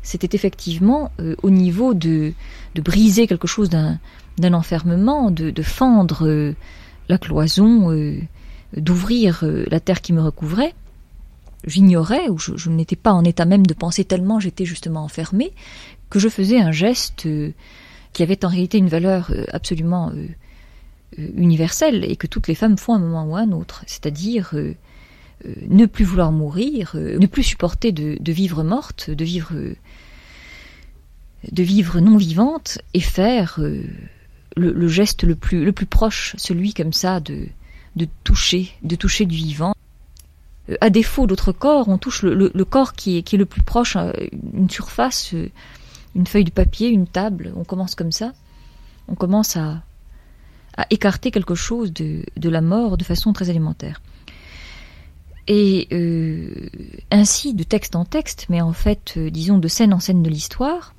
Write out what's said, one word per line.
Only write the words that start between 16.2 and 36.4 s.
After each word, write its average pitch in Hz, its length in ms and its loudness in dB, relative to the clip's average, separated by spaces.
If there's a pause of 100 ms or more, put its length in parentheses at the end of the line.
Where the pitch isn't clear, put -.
faisais 214 320 2
un 165 100 2
geste, 185 540 -2
euh, 151 260 -4 (640)
qui 180 100 0
avait 190 220 0
en 180 40 0
réalité 180 280 0
une 190 120 4
valeur, 175 420 0
euh, - 200 -4
absolument, 170 640 -4
euh, 156 120 -10 (920)
euh, 151 160 -10
universelle 175 680 2
et - 100 -2
que - 120 -8
toutes - 200 -4
les 160 80 0
femmes 214 220 2
font - 160 -2
à 220 40 2
un 185 40 2
moment 165 240 -4
ou 156 100 -6
à 202 60 -2
un 226 100 0
autre, 165 360 -8
c'est-à-dire, 175 680 -6
euh, 151 200 -6 (720)
euh, - 80 -12 (160)
ne 208 160 8
plus 208 200 2
vouloir 175 260 2
mourir, 175 640 -2
euh, 156 240 -4
ne 185 80 8
plus - 160 0
supporter - 480 0
de, 151 280 -4
de 156 120 -4
vivre 165 320 -2
morte, 185 480 -4
de 147 120 -4
vivre, 170 300 -6
euh, 143 220 -8 (1800)
de 180 100 -2
vivre 175 380 2
non 214 180 8
vivante 202 640 0 (160)
et 185 40 2
faire, 196 600 0
euh, 147 240 -4 (720)
le, 175 160 2
le 170 160 0
geste 190 360 0
le 170 120 4
plus, 165 280 -2
le 190 80 2
plus 190 140 -4
proche, - 540 0
celui 190 340 -2